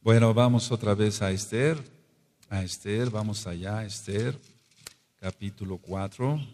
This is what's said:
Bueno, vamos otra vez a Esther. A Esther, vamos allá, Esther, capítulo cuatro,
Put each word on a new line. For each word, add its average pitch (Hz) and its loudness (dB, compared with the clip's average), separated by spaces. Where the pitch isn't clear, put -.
Bueno, 113 6
vamos 120 4
otra 107 2
vez 104 0
a 98 0
Esther. 120 -2
A 95 -2
Esther, 107 -4
vamos 107 -4
allá, 95 -6
Esther, 107 -4
capítulo 95 -8
cuatro, 98 -4